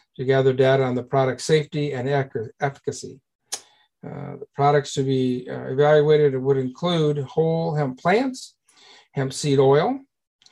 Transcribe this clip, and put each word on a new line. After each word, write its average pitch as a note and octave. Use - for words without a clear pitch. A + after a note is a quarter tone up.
to C3
gather C3+
data C3+
on B2+
the B2
product's C3
safety D3
and B2+
ec-, C#3
efficacy. -
Uh, -
the -
products C#3+
to C#3
be, B2+
uh, C3
evaluated D3
would C3+
include D3+
whole D#3+
hemp C#3
plants, B3+
hemp C3
seed C#3
oil, D#3